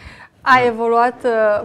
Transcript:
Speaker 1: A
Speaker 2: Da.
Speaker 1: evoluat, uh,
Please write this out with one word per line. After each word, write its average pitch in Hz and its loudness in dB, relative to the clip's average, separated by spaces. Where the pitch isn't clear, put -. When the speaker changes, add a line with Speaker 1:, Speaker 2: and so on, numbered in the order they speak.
Speaker 1:
A 262 2
Speaker 2:
Da. 247 0
Speaker 1:
evoluat, 233 -2
uh, 220 0